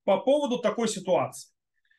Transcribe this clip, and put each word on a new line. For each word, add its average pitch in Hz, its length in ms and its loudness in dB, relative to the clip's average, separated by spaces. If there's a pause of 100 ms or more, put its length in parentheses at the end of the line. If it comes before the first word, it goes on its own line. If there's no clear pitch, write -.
по 196 140 2
поводу 269 420 2
такой 220 300 0
ситуации, 165 640 -2 (460)